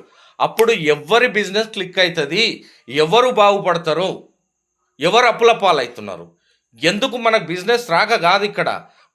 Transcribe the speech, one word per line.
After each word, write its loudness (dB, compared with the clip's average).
అప్పుడు 2
ఎవరి 0
బిజినెస్ -4
క్లిక్ -8
అవుతుంది, 0
ఎవరు 2
బాగుపడతారు, 0
ఎవరు 4
అప్పుల 4
పాలవుతున్నారు? -2
ఎందుకు 0
మనకు 0
బిజినెస్ -4
రాక 0
కాదు 2
ఇక్కడ. -4